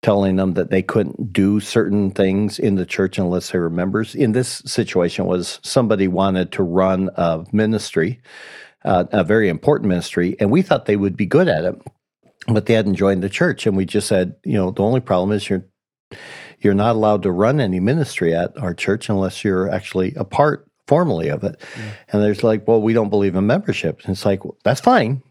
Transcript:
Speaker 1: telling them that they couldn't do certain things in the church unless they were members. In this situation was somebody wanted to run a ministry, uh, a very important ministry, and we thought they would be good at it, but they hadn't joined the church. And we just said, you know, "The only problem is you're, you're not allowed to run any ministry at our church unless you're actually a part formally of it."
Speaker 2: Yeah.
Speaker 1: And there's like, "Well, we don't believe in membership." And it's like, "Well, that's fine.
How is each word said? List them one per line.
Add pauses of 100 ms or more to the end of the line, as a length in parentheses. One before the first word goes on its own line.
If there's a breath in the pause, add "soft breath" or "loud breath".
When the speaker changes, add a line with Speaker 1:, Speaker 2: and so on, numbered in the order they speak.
Speaker 1:
telling
them
that
they
couldn't
do
certain
things
in
the
church
unless
they
were
members.
In
this
situation
was
somebody
wanted
to
run
a
ministry, (640 loud breath)
uh,
a
very
important
ministry,
and
we
thought
they
would
be
good
at
it, (680)
but
they
hadn't
joined
the
church.
And
we
just
said, (100)
you
know,
"The
only
problem
is
you're, (920 loud breath)
you're
not
allowed
to
run
any
ministry
at
our
church
unless
you're
actually
a
part (220)
formally
of
it." (180 loud breath)
Speaker 2:
Yeah. (220 loud breath)
Speaker 1:
And
there's
like,
"Well,
we
don't
believe
in
membership."
And
it's
like,
"Well,
that's
fine.